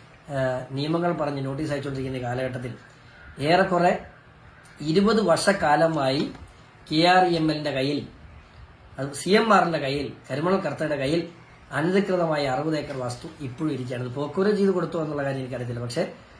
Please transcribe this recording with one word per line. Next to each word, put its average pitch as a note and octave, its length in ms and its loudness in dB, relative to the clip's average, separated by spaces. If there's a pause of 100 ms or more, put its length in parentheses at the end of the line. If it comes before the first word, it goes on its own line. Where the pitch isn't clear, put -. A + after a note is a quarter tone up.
(300)
ആ, C3 420 -2
നിയമങ്ങൾ E3 420 0
പറഞ്ഞ് C#3+ 320 -2
നോട്ടീസ് C#3 260 -4
അയച്ചുകൊണ്ടിരിക്കുന്ന C3+ 480 -4
ഈ B2 40 -8
കാലഘട്ടത്തിൽ B2 500 -6 (680)
ഏറെക്കുറെ F3+ 640 2 (760)
ഇരുപത് G3+ 400 4
വർഷക്കാലമായി D#3 1080 2 (600)
കെ D#3+ 160 4
ആർ F#3 180 8
ഇ E3+ 100 2
എം D#3 140 2
എല്ലിന്റെ D3 220 -2
കയ്യിൽ, C3+ 360 -2 (920)
അത് C#3+ 140 -6
സി - 160 -6
എം A3 240 4
ആറിന്റെ E3+ 260 4
കയ്യിൽ, C#3 340 -4 (180)
കരിമണൽ D#3+ 240 0
കർത്തയുടെ D3+ 400 -2
കയ്യിൽ D3 340 -2 (420)
അനധികൃതമായി E3+ 760 2
അറുപത് D3 320 -2
ഏക്കർ C#3+ 200 -6
വസ്തു B2 300 -8 (120)
ഇപ്പോഴും D3 340 -6
ഇരിക്കുകയാണ്. B2 320 -6
ഇത് B2 80 -8
പോക്കുവരവ് F#3+ 420 0
ചെയ്ത് G3 160 4
കൊടുത്തു E3+ 320 0
എന്നുള്ള D3 200 -4
കാര്യം C3+ 160 -2
എനിക്കറിയത്തില്ല. B2 420 -6
പക്ഷേ A#2+ 320 -4 (260)